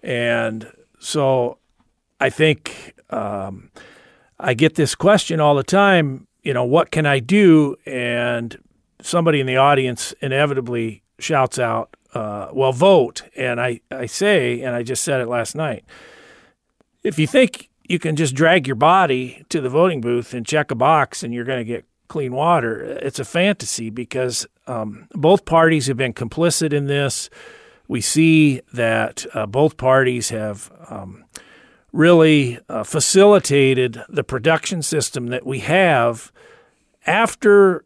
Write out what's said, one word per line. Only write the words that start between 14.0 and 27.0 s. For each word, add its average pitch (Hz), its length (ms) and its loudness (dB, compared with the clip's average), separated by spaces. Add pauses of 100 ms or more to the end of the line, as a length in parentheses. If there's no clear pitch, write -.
say, 135 540 0
and 127 140 -6
I 120 80 -4
just 123 200 -6
said 139 180 -2
it 120 60 -6
last 117 280 -6
night, 147 300 -8 (1160)
if 208 160 -4
you 156 80 0
think - 420 0 (180)
you 175 120 -4
can 156 160 -4
just 143 200 -2
drag 160 320 2
your 135 80 -4
body 139 760 0
to 160 120 -4
the 127 80 -4
voting 156 320 2
booth 120 320 -4
and 120 120 -10
check 151 260 -2
a 143 40 -4
box 143 480 0
and 120 100 -8
you're 120 120 -8
gonna 127 180 -6
get 113 220 -10 (240)
clean 135 240 -8
water, 135 480 0
it's - 380 -10
a 127 60 -8
fantasy 165 640 -2
because, 123 560 -6 (200)
um, 110 480 -10
both 175 320 2
parties 160 420 2
have 131 100 -4
been 123 160 -4
complicit 160 600 -2
in 143 140 -2
this. 143 420 -4 (580)